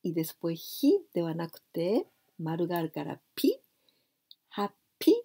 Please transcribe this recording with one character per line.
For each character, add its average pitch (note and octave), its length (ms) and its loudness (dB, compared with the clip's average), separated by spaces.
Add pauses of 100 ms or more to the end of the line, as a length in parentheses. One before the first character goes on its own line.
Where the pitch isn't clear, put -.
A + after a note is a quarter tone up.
Y F3 120 -4
después E3 400 -2
he D#4+ 580 2
で E3+ 100 0
は E3 120 -2
な E3 140 -4
く - 120 -18
て、 F#3 460 0 (320)
丸 E3 280 -2
が F3 120 -2
あ E3 40 0
る D#3 80 -4
か D3+ 140 -8
ら - 160 -10 (140)
ピ。 G#4+ 260 0 (920)
は、 G3+ 220 -6 (260)
ピ。 E4 140 6 (120)